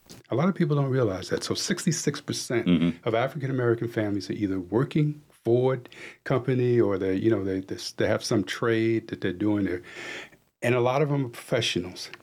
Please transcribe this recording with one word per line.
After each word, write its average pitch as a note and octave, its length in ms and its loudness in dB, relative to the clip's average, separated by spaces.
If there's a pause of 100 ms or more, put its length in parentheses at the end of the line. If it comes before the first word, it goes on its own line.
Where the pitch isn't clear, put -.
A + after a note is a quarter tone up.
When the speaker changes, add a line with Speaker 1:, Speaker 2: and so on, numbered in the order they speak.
(300)
Speaker 1:
A - 40 -2
lot C#3+ 140 2
of F#3+ 60 0
people D3+ 220 0
don't C#3 140 0
realize G#2 400 0
that. - 140 -2
So D#3 100 -2
sixty-six - 640 -2
percent - 460 -4
Speaker 2:
Mm-hmm. E2+ 420 2
Speaker 1:
of A2 60 2
African-American B2 760 0
families G2+ 420 -2
are - 40 -2
either F#2+ 260 -2
working D3 600 0 (240)
Ford B2+ 440 2 (360)
company B2 560 2
or G2+ 180 4
they, F#2+ 180 0
you A2 140 4
know, G#2 140 2
they, F#2+ 160 -2
they, F#2+ 160 -10 (200)
they G#2 100 2
have G#2+ 160 0
some A#2 220 2
trade A2+ 640 0
that - 120 -10
they're G2 120 -2
doing G#2 320 0
there. F2+ 180 -4 (800)
And B2 120 2
a B2 60 4
lot B2 220 2
of D3 60 2
them C#3 180 0
are - 20 -8
professionals. - 800 -4 (120)